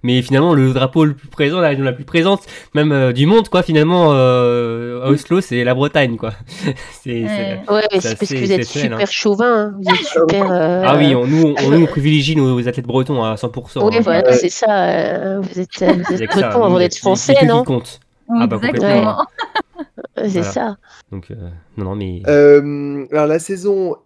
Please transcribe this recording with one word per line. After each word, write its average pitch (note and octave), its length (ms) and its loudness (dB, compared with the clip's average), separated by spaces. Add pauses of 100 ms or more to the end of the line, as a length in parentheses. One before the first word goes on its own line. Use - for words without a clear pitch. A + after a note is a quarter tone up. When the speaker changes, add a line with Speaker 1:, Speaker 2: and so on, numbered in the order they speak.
Speaker 1:
Mais B2 160 2
finalement, C#3 320 2
le C3 200 4
drapeau C3+ 320 2
le D3 80 0
plus - 160 -16
présent, D#3+ 320 -2
la D#3+ 80 2
région C3+ 160 -2
la B2+ 80 -2
plus C3 100 -12
présente, F3+ 380 0 (320)
même, D3+ 180 2
euh, C3 220 2
du C3+ 120 2
monde, G#3+ 220 4
quoi, F3+ 160 0
finalement, D#3+ 480 2
euh, A#2+ 920 0
à C3+ 80 -2
Speaker 2:
Mm. C#3+ 40 4
Speaker 1:
Oslo, E3 260 0
c'est B2 240 -2
la B2+ 120 0
Bretagne, C3+ 420 0
quoi. A2 160 -8 (320)
<laughs> - 380 -8
C'est, A#2 200 -6
Speaker 3:
Ouais. F#3+ 420 -6
Speaker 1:
c'est, G#3 80 -4
Speaker 2:
Ouais, G#3+ 80 2 (100)
mais F#3+ 100 0
Speaker 1:
c'est A3 80 -4
Speaker 2:
c'est A3 80 -4
parce - 20 -18
que D3+ 160 -4
Speaker 1:
assez - 0 - (100)
Speaker 2:
vous G3 60 0
êtes F#3 80 2
Speaker 1:
exceptionnel, B2 320 -4
Speaker 2:
super A2+ 160 -2
Speaker 1:
hein. - 40 -10
Speaker 2:
chauvin, A3+ 440 0
hein. G#3 240 -2
Vous F#3+ 140 -4
êtes - 120 -2
super, F3+ 460 0
euh, F3 340 0
Speaker 1:
Ah C#3+ 120 4
oui, C#3+ 180 4
on, B2 120 0
nous, D#3 300 2
on, C#3 120 0
nous, E3 140 6
on - 20 6
privilégie D3+ 500 0
nos B2+ 320 2
athlètes B2 200 -6
bretons C3 360 -2
à A2 140 -4
cent B2+ 120 -6
pour B2 200 -10
cent, G3+ 180 0
Speaker 2:
Oui, A3 100 0
Speaker 1:
hein. - 40 2
Speaker 2:
voilà, F#3+ 280 2
Speaker 4:
Ouais. B3+ 40 6
Speaker 2:
c'est F4 160 2
ça. G3+ 400 0
Euh, F#3+ 500 -4
vous F#3 200 -8
êtes, - 220 -8
euh, - 120 2
vous F3+ 100 -2 (120)
Speaker 1:
Il - 20 -6
y A3 40 -4
a - 40 -4
Speaker 2:
êtes - 60 -6
Speaker 1:
que G3+ 80 0
ça, - 100 0
Speaker 2:
breton A#3+ 160 2
avant F3+ 140 2
Speaker 1:
il - 20 4
y F3+ 40 4
a - 20 -2
Speaker 2:
d'être - 80 -6
Speaker 1:
que, - 40 -14
Speaker 2:
français, G3+ 340 0
Speaker 1:
il - 20 6
y - 20 6
a C#4 40 6
que - 120 6
Speaker 2:
non ? A#3 80 4
Speaker 1:
qui B3+ 60 -4
compte. - 320 -6 (300)
Ah A#3 180 2
bah, - 100 -2
Speaker 3:
Exactement. - 240 -2
Speaker 1:
complètement. A3 440 2 (920)
Speaker 2:
C'est G#3+ 120 -2 (100)
Speaker 1:
Voilà. E3+ 120 -2
Speaker 2:
ça. A3+ 260 -6 (340)
Speaker 1:
Donc, G2 200 -14
euh, G#2 40 -14 (420)
non, G2+ 80 -6
non, F#2+ 100 -6
mais F#2 320 -8
Speaker 4:
Euh, C#3+ 840 2
alors, D3+ 160 0
la D#3+ 120 0
saison F#3+ 560 -4 (100)